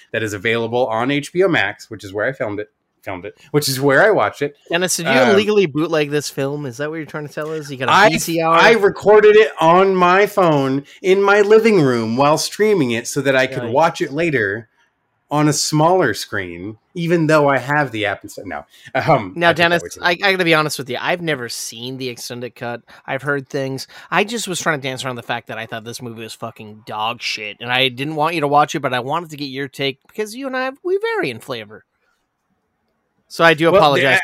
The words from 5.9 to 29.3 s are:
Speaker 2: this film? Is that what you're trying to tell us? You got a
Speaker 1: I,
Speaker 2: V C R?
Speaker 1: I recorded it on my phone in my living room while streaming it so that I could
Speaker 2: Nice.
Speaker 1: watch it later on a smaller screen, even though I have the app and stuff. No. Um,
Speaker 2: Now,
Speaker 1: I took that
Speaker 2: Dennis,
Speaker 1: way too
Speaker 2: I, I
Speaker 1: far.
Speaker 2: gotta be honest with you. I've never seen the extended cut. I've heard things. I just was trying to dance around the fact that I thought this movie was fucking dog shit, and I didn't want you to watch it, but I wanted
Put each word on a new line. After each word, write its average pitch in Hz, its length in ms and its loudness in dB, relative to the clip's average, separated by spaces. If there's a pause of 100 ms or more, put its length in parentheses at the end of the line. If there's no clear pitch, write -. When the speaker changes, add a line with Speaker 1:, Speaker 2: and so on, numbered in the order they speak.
Speaker 2:
this 147 200 -4
film? 147 360 -6
Is 120 120 -10
that 147 120 -6
what 156 60 -10
you're 160 100 -10
trying 151 220 -12
to 143 60 -18
tell 156 200 -8
us? 151 160 -10
You 143 60 -8
got 131 140 -4
a - 20 2
Speaker 1:
I, 190 180 6
Speaker 2:
V 160 80 0
C 165 240 -2
R? 165 160 4
Speaker 1:
I 196 140 6
recorded 208 640 6
it 214 240 6
on 180 340 6
my 185 320 4
phone 143 600 2 (160)
in 190 200 4
my 202 200 6
living 214 400 6
room 117 340 0
while 143 220 4
streaming 185 540 0
it 117 160 -4
so - 120 -4
that 135 160 0
I 131 100 4
could 131 180 -8
Speaker 2:
Nice. 117 100 -6
Speaker 1:
watch 160 260 2
it 147 140 -4
later 120 560 -2 (600)
on 151 200 2
a 143 40 0
smaller 151 600 2
screen, 95 640 -10 (160)
even 170 340 0
though 151 220 4
I 139 80 2
have 139 340 -2
the 107 140 -4
app 98 160 -4
and 95 100 -18
stuff. - 140 -16
No. 76 200 -12 (300)
Um, 117 400 0
Speaker 2:
Now, 170 140 2
Speaker 1:
I - 20 4
took 170 60 -2
that 175 60 2
Speaker 2:
Dennis, 170 200 0
Speaker 1:
way - 60 -12
too - 120 -16
Speaker 2:
I, 175 100 0
I 175 40 0
Speaker 1:
far. 196 160 0
Speaker 2:
gotta 185 140 0
be 165 80 4
honest 151 240 0
with 127 120 -10
you. 120 80 -6
I've 165 240 -4
never 139 280 -6
seen 123 480 -12
the 127 100 -8
extended 120 480 -12
cut. 120 280 -10 (220)
I've 135 180 -6
heard 143 260 -4
things. 135 360 -6 (260)
I 180 120 0
just 214 240 -6
was 175 140 -8
trying 156 180 -2
to 135 80 -8
dance 131 160 -8
around 127 140 -8
the 117 60 -14
fact 120 240 -8
that 117 100 -12
I 110 80 -10
thought 113 180 -12
this 117 180 -14
movie 117 200 -14
was 110 140 -14
fucking 110 500 -16
dog 110 360 -6
shit, 107 380 -8
and 117 100 -10
I 131 200 2
didn't 135 260 -8
want 156 200 -2
you 160 60 -2
to 143 60 0
watch 147 280 2
it, 160 40 -2
but 135 140 -4
I 123 80 -2
wanted 156 300 -6